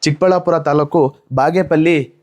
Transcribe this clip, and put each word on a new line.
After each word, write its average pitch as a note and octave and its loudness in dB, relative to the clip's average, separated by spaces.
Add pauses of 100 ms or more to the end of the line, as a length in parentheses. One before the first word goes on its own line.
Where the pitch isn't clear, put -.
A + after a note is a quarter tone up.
ಚಿಕ್ಕಬಳ್ಳಾಪುರ F3 0
ತಾಲೂಕು C#3+ 0 (180)
ಬಾಗೇಪಲ್ಲಿ D#3 0